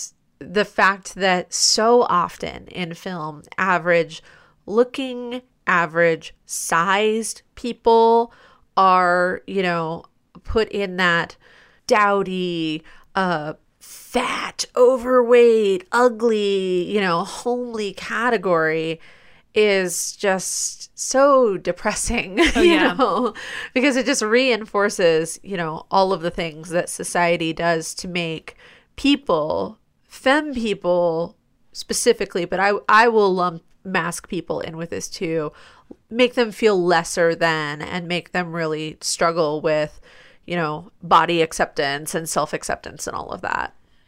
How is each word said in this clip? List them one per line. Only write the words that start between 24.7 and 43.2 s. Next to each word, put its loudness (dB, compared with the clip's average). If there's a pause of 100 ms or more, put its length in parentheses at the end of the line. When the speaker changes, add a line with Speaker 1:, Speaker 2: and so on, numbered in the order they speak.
Speaker 1:
you -8
know, -6
all 4
of -4
the -2
things -8
that -2
society 0
does -2
to -12
make -8 (400)
people, 0 (300)
femme 0
people -2 (380)
specifically, -2
but -4
I, 2 (160)
I 6
will 4
lump -2 (200)
mask -4
people -6
in -10
with -10
this -8
too, -4 (580)
make -4
them -2
feel 0
lesser 0
than -2
and -8
make -6
them -6
really -6
struggle 0
with, -2 (460)
you -6
know, -6 (100)
body 4
acceptance -2
and -6
self-acceptance -6
and -10
all -10